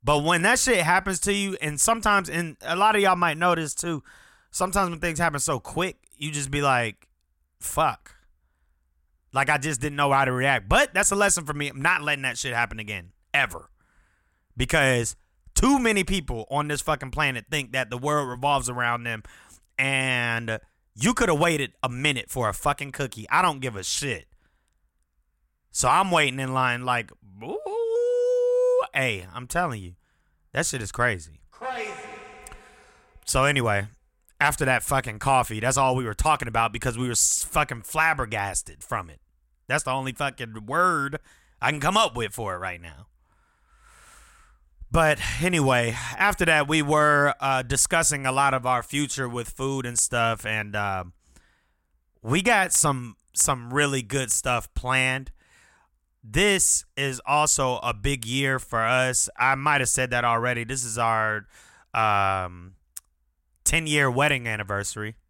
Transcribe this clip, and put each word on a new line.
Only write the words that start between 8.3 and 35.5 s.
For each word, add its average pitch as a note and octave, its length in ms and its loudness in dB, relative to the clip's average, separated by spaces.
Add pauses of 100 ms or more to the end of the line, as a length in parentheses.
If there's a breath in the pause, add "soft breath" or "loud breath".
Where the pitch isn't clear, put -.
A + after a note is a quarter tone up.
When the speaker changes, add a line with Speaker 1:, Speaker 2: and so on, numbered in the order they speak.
Speaker 1:
Like, C3+ 160 2
I D3 80 4
just C#3 220 -4
didn't D3 160 -4
know C#3+ 140 2
how C3+ 140 4
to B2+ 80 2
react. B2+ 380 0
But C4+ 240 2
that's G3+ 180 2
a - 20 0
lesson G3 300 2
for D3 80 -6
me. D3 160 -4
I'm C3+ 140 -10
not D#3 200 2
letting D3 200 -2
that B2+ 160 -4
shit B2 160 -6
happen A2+ 260 -2
again, G2+ 320 -10 (200)
ever. G#2+ 380 -2 (880)
Because B2+ 580 2 (400)
too C#4 240 4
many A3 240 2
people C#3 480 -4
on D3 160 -2
this D3 140 -4
fucking C#3 320 -4
planet C3+ 360 -2
think C#3 220 -6
that B2 200 -4
the B2 80 -6
world C#3+ 300 -2
revolves B2+ 400 -2
around A#2+ 360 -2
them, A2+ 180 -6 (560 loud breath)
and A#2+ 800 0 (380)
you D#3+ 180 2
coulda F#3+ 200 2
waited D3 460 0
a C3 80 -2
minute B2+ 420 -2
for A#2+ 180 -2
a A2 60 -2
fucking C#3+ 360 -4
cookie. B2+ 400 -8
I D#3 120 2
don't D#3 180 0
give B2 160 -6
a F#2 80 -10
shit. A#2 420 -4 (1400)
So - 180 0
I'm F3+ 220 4
waiting C#3+ 300 2
in C3 120 -4
line B2+ 320 0
like, A#2+ 280 -2 (280)
ooh, B4 1400 0 (120)
hey, A2 400 -2
I'm B2 140 -10
telling D#3 340 -4
you, F2+ 140 -14 (580)
that D#3+ 140 -2
shit B2+ 160 -4
is G2+ 80 -8
crazy. F2 480 -4 (140)
Speaker 2:
Crazy. - 400 -10 (1300 loud breath)
Speaker 1:
So C3 200 2
anyway, A#2 420 2 (540)
after D3 240 4
that B2+ 180 2
fucking B2+ 380 -2
coffee, B2 400 2